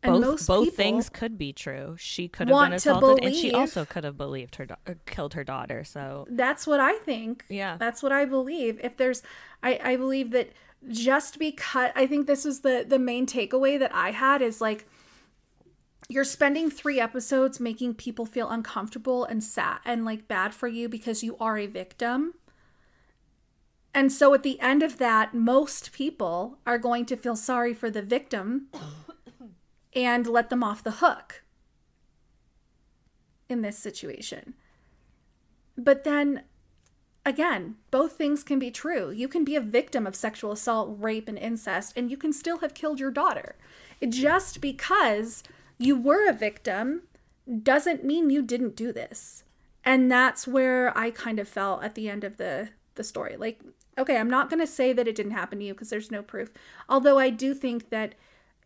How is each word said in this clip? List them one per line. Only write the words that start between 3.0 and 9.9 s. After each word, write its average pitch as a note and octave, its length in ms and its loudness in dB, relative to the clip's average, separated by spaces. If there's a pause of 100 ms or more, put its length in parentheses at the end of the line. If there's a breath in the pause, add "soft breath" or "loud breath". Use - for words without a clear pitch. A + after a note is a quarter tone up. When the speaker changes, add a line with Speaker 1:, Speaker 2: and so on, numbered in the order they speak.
Speaker 2:
and B3+ 100 2
she D#4+ 180 0
Speaker 1:
believe A#3+ 40 2
Speaker 2:
also A#3+ 300 0
could - 180 -10
have C#3+ 140 -8
believed C3+ 380 -8
her C3+ 100 -12
da-, C3 100 -14 (100)
or F3+ 100 -10 (100)
killed D3 280 -8
her C#3+ 120 -8
daughter. C3 400 -8
So C#3 440 -12
Speaker 1:
That's B3 380 -2
what C#4+ 140 4
I D4+ 160 4
think. A3+ 500 -6
Speaker 2:
Yeah. G3 300 -6
Speaker 1:
That's A#3 260 -4
what C4+ 80 2
I C#4 140 4
believe. C4 580 -2
If A#3+ 140 -6
there's, B3+ 260 0 (400 loud breath)
I, B3+ 180 0
I B3+ 140 0